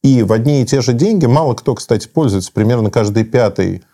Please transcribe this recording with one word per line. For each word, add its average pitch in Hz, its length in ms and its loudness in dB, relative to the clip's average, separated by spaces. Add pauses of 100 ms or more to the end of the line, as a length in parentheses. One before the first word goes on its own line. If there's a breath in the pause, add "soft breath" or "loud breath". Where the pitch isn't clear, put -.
И 131 220 4
в 98 80 0
одни 131 300 2
и 113 40 0
те 135 160 0
же 120 120 0
деньги, 175 340 0
мало 139 260 2
кто, 123 220 -4
кстати, - 320 -4
пользуется, 101 460 -2
примерно 110 360 0
каждый 110 360 0
пятый 98 580 -2 (100)